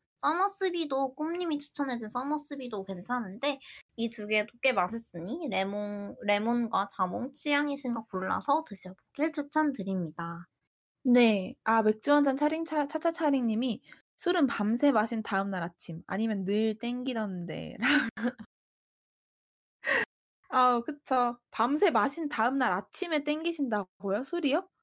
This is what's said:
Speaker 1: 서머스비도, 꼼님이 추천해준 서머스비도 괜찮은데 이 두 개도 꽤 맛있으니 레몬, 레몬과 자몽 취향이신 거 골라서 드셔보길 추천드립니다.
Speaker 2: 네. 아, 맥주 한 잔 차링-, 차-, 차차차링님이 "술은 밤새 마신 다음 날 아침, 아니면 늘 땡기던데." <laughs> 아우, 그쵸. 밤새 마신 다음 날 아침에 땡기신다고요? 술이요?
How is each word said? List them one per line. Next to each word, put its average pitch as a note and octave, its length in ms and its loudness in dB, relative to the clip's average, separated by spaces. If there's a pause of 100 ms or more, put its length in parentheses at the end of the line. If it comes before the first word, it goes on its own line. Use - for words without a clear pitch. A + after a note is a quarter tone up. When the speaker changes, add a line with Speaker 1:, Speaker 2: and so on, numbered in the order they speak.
(200)
Speaker 1:
서머스비도, E4 960 0
꼼님이 E4 440 -2
추천해준 B3+ 500 -6
서머스비도 C4 760 -4
괜찮은데 A#3 760 -4 (380)
이 A3+ 120 0
두 G#3 180 -10
개도 G#3+ 240 0 (100)
꽤 C4 120 4
맛있으니 G#3+ 760 -2
레몬, G3+ 760 -4
레몬과 G#3 680 2
자몽 G3+ 420 -2
취향이신 C#4+ 600 -2
거 A#3 120 -6
골라서 F#3+ 640 0
드셔보길 G3+ 680 -6
추천드립니다. F#3+ 1120 -2 (560)
Speaker 2:
네. A3+ 600 4
아, A3+ 200 4
맥주 G#3+ 300 2
한 D4 100 6
잔 C4+ 140 4
차링-, D#4 280 2
차-, D4+ 220 0
차차차링님이 C4+ 960 0 (360)
"술은 E4+ 300 2
밤새 A#3 440 2
마신 A3+ 320 2
다음 G3 280 -2
날 F3+ 120 -2
아침, E3+ 440 -10
아니면 G#3 380 -2
늘 G#3+ 340 0
땡기던데." G#3 1000 -4
<laughs> A#3+ 720 -2 (2000)
아우, B3 340 4
그쵸. B3 540 -2 (140)
밤새 D4 400 4
마신 C#4+ 380 2
다음 B3+ 280 2
날 B3 140 2
아침에 D4 520 -2
땡기신다고요? C4 1000 -2
술이요? E4 440 0 (160)